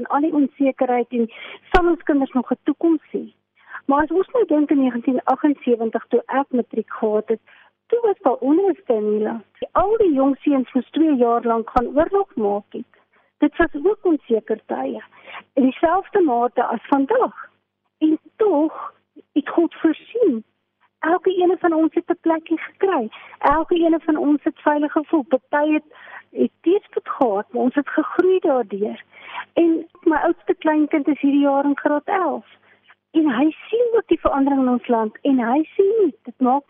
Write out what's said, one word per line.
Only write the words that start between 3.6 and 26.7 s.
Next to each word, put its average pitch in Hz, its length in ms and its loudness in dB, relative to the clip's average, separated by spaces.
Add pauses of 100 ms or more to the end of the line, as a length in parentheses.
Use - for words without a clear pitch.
Maar 277 180 2
as 302 80 -4
ons 370 220 -2
nou 480 140 0
dink 302 240 0
in 277 140 2
negentien 247 400 -2
aggensewentig 240 840 -2
toe 240 180 0
ek 269 240 -4
matriek 226 400 -4
gehad 214 380 -4
het, 220 120 -4 (460)
toe 480 160 0
was 415 200 0
daar 240 180 0
onrus 330 460 0
in 214 240 0
die 214 120 -2
land. 226 500 -10
Al 403 240 0
die 403 160 2
jong 269 280 0
seuns 269 320 -2
moes 247 180 -4
twee 302 260 0
jaar 233 280 2
lank 226 260 -2
gaan 254 260 -2
oorlog 370 380 0
maak 202 380 -4
het. 233 180 -14 (520)
Dit 294 140 0
was 330 260 0
ook 415 220 0
onseker 233 640 -2
tye. 262 360 -8 (500)
In 277 100 2
dieselfde 339 580 0
mate 240 440 0
as - 180 -6
vandag. 294 680 -2 (480)
En 311 200 0 (180)
tog 320 580 0 (380)
het - 160 -2
God - 260 0
voorsien. 320 680 0 (540)
Elke 359 440 0
een 349 160 2
van 339 140 0
ons 320 220 2
het - 160 -2
'n 349 100 -4
plekkie 320 380 -2
gekry. 330 500 -4 (300)
Elke 311 360 0
een 330 260 2
van 311 160 -2
ons 285 260 0
het - 160 -4
veilig 294 340 0
gevoel. 311 300 -2
Party 294 500 -2
het, 302 120 -2 (460)
het - 200 -2 (100)
teëspoed - 480 -2